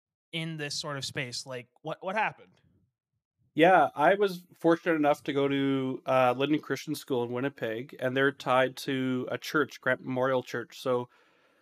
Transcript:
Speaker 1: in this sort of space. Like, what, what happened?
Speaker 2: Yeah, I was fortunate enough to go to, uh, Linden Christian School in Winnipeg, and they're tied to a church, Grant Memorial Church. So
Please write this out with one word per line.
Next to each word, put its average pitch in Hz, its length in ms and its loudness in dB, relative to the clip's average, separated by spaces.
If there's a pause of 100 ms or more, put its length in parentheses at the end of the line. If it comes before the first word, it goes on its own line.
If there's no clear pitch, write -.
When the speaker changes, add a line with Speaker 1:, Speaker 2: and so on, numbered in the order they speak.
(320)
Speaker 1:
in 165 240 -6
this 147 220 -6
sort 147 180 -6
of 127 80 -8
space. 127 420 -8
Like, 123 220 -12 (140)
what, 151 180 -8
what 190 140 -6
happened? 156 460 -4 (920)
Speaker 2:
Yeah, 160 400 8
I 160 200 4
was 196 300 -2 (140)
fortunate 165 380 2
enough 147 280 2
to 156 80 -4
go 139 160 2
to, 135 560 0
uh, 127 320 4
Linden 143 240 0
Christian 143 340 -6
School 123 300 -4
in 120 80 -6
Winnipeg, 123 640 -6
and 127 180 -4
they're 135 160 2
tied 131 460 0
to 131 520 -4
a 123 80 -6
church, - 420 -4
Grant 127 220 -2
Memorial 127 400 0
Church. - 380 -10
So 123 280 -2 (540)